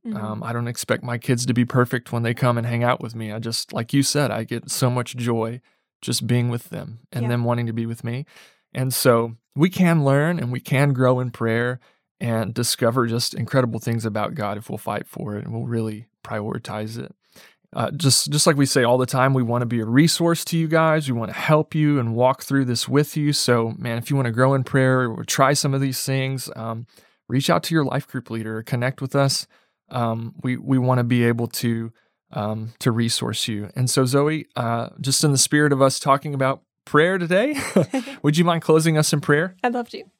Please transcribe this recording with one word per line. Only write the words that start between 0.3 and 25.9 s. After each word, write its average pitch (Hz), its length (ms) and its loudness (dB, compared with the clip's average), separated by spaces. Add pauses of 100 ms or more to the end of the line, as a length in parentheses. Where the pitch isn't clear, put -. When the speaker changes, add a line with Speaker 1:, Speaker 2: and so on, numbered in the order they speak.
Speaker 2:
I 113 100 -6
don't 120 160 -4
expect - 360 -4
my 120 140 -6
kids 123 280 -2
to 123 80 0
be 120 100 4
perfect 123 480 0
when 117 120 -4
they 117 100 0
come 120 240 0
and 117 80 -4
hang 117 160 -2
out 120 180 2
with 113 140 -10
me. 113 180 -8
I 110 60 -8
just, 113 340 -6
like 117 200 -4
you 139 100 4
said, 135 300 0
I 113 120 -4
get - 260 -8
so 127 200 0
much 123 260 -4
joy 117 440 -2 (400)
just 120 260 -4
being 120 220 2
with 120 220 -6
them 113 300 -12 (120)
and 117 100 -4
Speaker 1:
Yeah. 120 60 -2
Speaker 2:
them 120 160 -2
wanting 120 220 -2
to 113 60 -6
be 113 140 -4
with 117 180 -8
me. 123 220 -6 (480)
And 131 180 -2
so 117 440 2 (180)
we 165 160 2
can 165 340 2
learn 147 340 2
and 123 120 -4
we 123 100 -6
can 143 320 2
grow 127 280 4
in 127 100 -4
prayer 120 480 -2 (420)
and 113 320 -2
discover 120 540 0
just 117 280 -2
incredible 120 460 0
things 117 240 -4
about 104 300 -2
God 104 240 -4
if 107 100 -14
we'll 98 100 -8
fight - 280 -6
for 104 300 -10
it - 80 -8
and - 100 -8
we'll 123 120 -6
really 113 400 -6 (180)
prioritize 110 760 -6
it. - 160 -12 (600)
Uh, 110 180 -2
just, 147 380 0
just 147 160 2
like 156 100 4
we 139 100 4
say 135 180 2
all 123 140 4
the 127 80 0
time, 135 260 2
we 131 100 2
wanna 120 220 0
be 117 160 -2
a 107 60 -4
resource 160 580 4
to 170 140 -2
you 160 100 0
guys. 160 420 2
We 117 80 0
wanna 110 140 -6
help 156 420 2
you 147 240 4
and 117 160 0
walk 127 280 2
through 139 240 2
this 120 220 -2
with 143 280 2
you. 147 160 2
So, 117 460 2
man, 117 200 -4
if 117 120 -8
you 139 60 2
wanna 127 160 0
grow 131 220 4
in 135 100 2
prayer 131 440 4
or 113 160 -6
try 139 300 2
some 143 200 0
of 139 60 0
these 135 240 -4